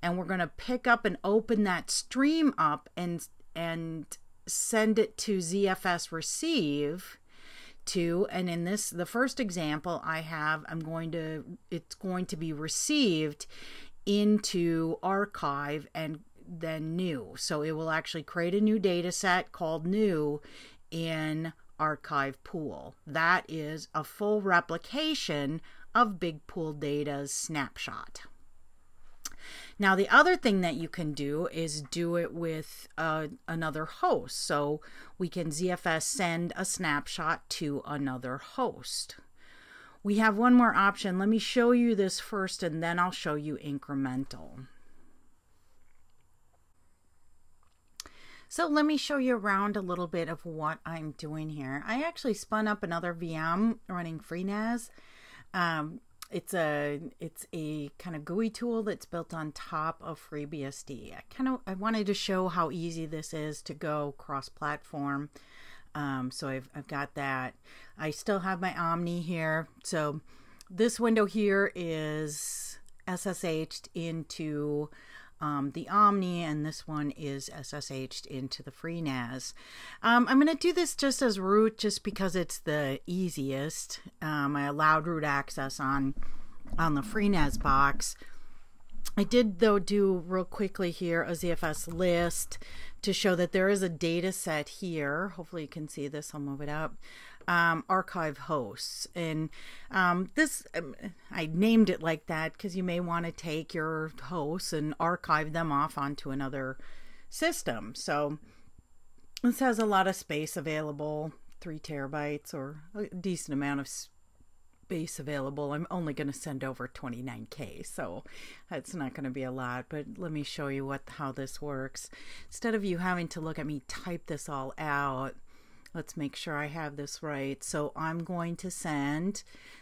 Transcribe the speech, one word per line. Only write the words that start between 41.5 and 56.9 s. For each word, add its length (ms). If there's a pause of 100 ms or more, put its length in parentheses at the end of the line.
you 240
this 240
first, 440
and 200
then 160
I'll 140
show 240
you 280
incremental. 1040 (3750)
So 160
let 200
me 100
show 220
you 180
around 400
a 60
little 240
bit 220
of 160
what 400
I'm 280
doing 380
here. 360
I 160
actually 320
spun 320
up 160
another 300
V 220
M 540
running 300
FreeNAS. 720 (640)
Um, 460 (300)
it's 220
a, 480 (200)